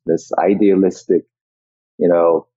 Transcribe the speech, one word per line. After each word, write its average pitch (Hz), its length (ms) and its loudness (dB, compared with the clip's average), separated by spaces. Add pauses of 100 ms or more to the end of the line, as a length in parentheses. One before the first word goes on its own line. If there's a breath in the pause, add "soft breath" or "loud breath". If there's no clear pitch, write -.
this 82 320 -4
idealistic, 95 840 0 (760)
you 90 100 0
know, 85 380 0 (100)